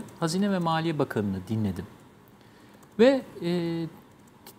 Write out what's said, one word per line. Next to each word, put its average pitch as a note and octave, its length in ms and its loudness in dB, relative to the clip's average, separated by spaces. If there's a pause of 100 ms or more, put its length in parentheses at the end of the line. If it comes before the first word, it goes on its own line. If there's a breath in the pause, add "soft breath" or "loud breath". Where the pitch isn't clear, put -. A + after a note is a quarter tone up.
(200)
Hazine F#3 320 0
ve F#3+ 80 0
Maliye D#3+ 400 0
Bakanı'nı G#2 400 0 (100)
dinledim. G2+ 360 -2 (1120 soft breath)
Ve, C4 220 8 (200)
e, E3+ 80 -2 (1080)